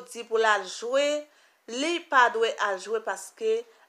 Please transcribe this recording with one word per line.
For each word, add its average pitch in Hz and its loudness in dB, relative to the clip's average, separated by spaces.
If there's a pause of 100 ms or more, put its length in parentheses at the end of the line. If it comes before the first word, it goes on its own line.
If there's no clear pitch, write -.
di 233 -12
pou 226 -2
l 220 4
al 208 4
jwe, 247 -2 (600)
li 294 -2
pa 247 6
dwe 226 0 (100)
al 202 -2
jwe 214 -4
paske 220 -4 (300)